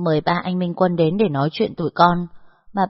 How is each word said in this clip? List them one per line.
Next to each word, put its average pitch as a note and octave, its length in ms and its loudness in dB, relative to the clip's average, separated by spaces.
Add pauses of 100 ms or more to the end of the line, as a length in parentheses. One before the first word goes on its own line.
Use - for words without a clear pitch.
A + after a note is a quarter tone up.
mời D#3 160 2
ba E3+ 240 -2
anh F3+ 140 -4
Minh F3 160 -4
Quân F3+ 220 0
đến E3 200 2
để G#3+ 120 2
nói C#3+ 240 0
chuyện - 220 -2
tụi D#3 200 -4
con, F3 320 2 (480)
mà G3 140 0